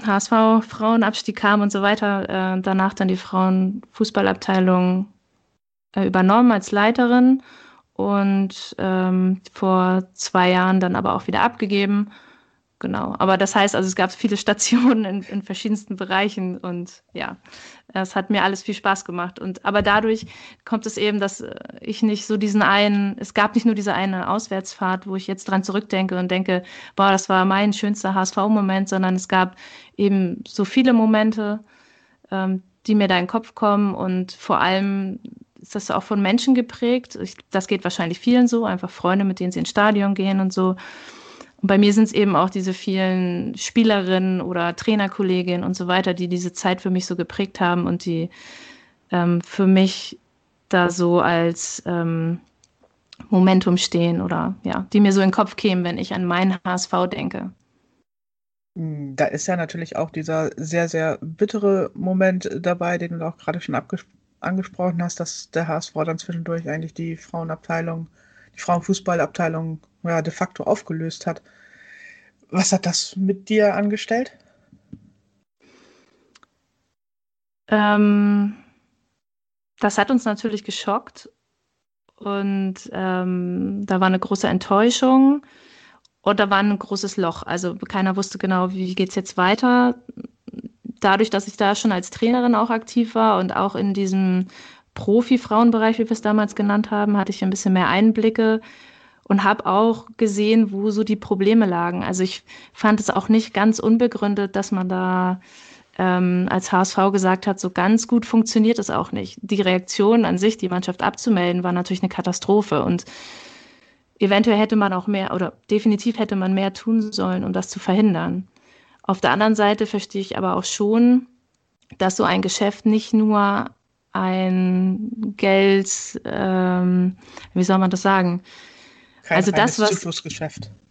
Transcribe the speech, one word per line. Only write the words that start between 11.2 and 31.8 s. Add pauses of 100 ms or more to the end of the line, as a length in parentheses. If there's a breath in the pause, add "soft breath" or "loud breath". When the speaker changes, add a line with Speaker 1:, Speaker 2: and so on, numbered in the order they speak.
Speaker 1:
wieder
abgegeben. (640 loud breath)
Genau.
Aber
das
heißt,
also
es
gab
viele
Stationen
in,
in
verschiedensten
Bereichen
und (100)
ja, (560 loud breath)
es
hat
mir
alles
viel
Spaß
gemacht.
Und,
aber
dadurch (400 loud breath)
kommt
es
eben,
dass,
äh, (260)
ich
nicht
so
diesen
einen,
es
gab
nicht
nur
diese
eine
Auswärtsfahrt,
wo
ich
jetzt
dran
zurückdenke
und
denke, (320 loud breath)
"Boah,
das
war
mein
schönster
H-S-V-Moment",
sondern
es
gab (380 loud breath)
eben
so
viele
Momente, (720 soft breath)